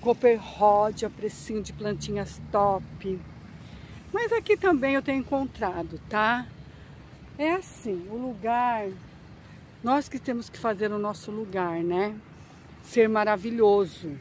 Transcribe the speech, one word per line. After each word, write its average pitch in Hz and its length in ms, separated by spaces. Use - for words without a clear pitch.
Cooper 233 360
Rodia, 208 720
precinho 214 540
de - 80
plantinhas 208 680
top. 196 640
Mas 453 220
aqui 415 240
também 277 380
eu 269 60
tenho 269 180
encontrado, 202 880
tá? 226 360
É 311 160
assim, 208 560
o 220 80
lugar... 233 720
Nós 269 280
que 262 100
temos 240 300
que - 100
fazer 214 320
o 208 80
nosso 208 320
lugar, 185 500
né? 180 320
Ser 226 260
maravilhoso. 208 1120